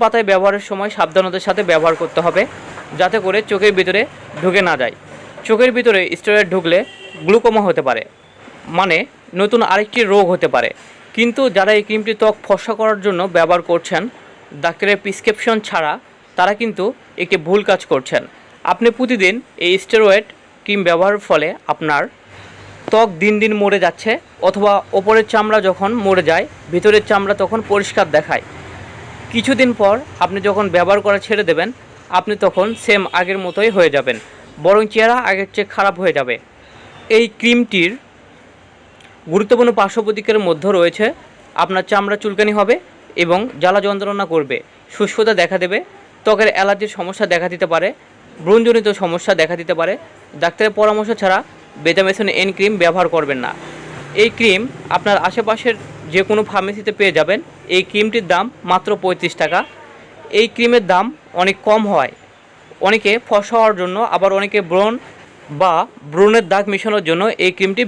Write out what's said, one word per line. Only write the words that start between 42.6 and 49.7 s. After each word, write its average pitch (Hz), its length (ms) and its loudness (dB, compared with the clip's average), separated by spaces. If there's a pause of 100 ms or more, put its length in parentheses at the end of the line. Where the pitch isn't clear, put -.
এবং 170 140 2 (240)
জ্বালা 185 240 4
যন্ত্রণা 202 460 -4
করবে, 143 240 -2 (400)
শুষ্কতা 220 440 0
দেখা 175 220 0
দেবে, 185 160 -2 (460)
ত্বকের 214 300 2
অ্যালার্জির 196 440 0
সমস্যা 190 340 -6
দেখা 175 220 0
দিতে 170 180 -2
পারে, 165 160 0 (560)
ব্রণজনিত 226 440 4 (140)
সমস্যা 175 380 -2
দেখা 165 200 0
দিতে 170 200 -4